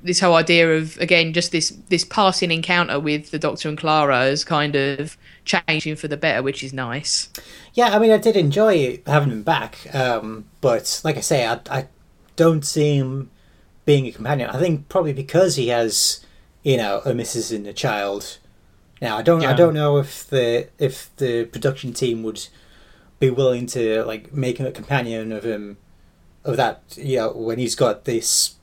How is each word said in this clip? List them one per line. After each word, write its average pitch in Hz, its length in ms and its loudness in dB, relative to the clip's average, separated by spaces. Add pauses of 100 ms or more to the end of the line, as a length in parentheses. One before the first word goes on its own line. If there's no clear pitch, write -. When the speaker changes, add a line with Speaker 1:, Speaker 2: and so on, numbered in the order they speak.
Speaker 1:
this 175 160 0
whole 175 160 6
idea 165 400 6
of, 160 220 -4
again, 165 340 2
just 170 180 -2
this, 160 200 -2 (180)
this 175 160 0
passing 185 480 0
encounter 165 480 0
with 151 320 -4
the 156 80 -6
Doctor 151 280 -4
and 151 80 -6
Clara 151 440 2
has 139 240 0
kind 147 320 -2
of 139 400 -4 (280)
changed 160 440 -2
him 151 80 -6
for 156 100 -10
the 147 100 -6
better, 135 280 0
which 135 180 -4
is 131 100 -10
nice. 131 560 -6 (460)
Speaker 2:
Yeah, 240 220 4
I - 20 6
mean, 226 140 6
I 214 60 6
did 220 180 2
enjoy 160 680 2
having 143 280 2
him 107 100 -8
back, 123 500 -4
um, 110 520 -2 (160)
but 117 420 0
like 147 140 -2
I 113 60 -8
say, 131 220 0
I, 117 140 -2 (100)
I 139 200 -6 (480)
don't 165 280 4
see 147 320 0
him 135 360 -4 (520)
being 139 220 4
a 110 60 -10
companion. 120 380 -4
I 127 100 -6
think 165 280 0
probably 160 240 0
because 143 440 2
he 120 120 0
has, 117 560 0 (380)
you 135 140 4
know, 101 280 -2
a 127 100 -2
missus 117 360 -4
and 104 160 -6
a 101 60 -12
child. 101 680 -4 (640)
Now, 110 140 -4
I 107 60 -6
don't, 165 200 4
I 131 100 2
Speaker 3:
Yeah. 127 40 4
Speaker 2:
don't 170 160 6
know 147 240 2
if - 320 -4
the, 120 400 0 (100)
if 143 380 -4
the 117 300 -2
production 131 480 -6
team 117 280 -2
would 110 260 -8 (680)
be 135 120 4
willing 123 380 0
to, 113 360 0
like, 110 300 -10
make 127 240 -2
him 131 80 -4
a 127 60 -4
companion 113 600 -4
of 104 100 -8
him, 104 360 -8 (680)
of 120 140 -2
that, 117 240 0 (160)
you 131 180 -2
know, 110 160 0
when 113 260 -6
he's 120 160 -4
got 117 300 0
this - 580 -2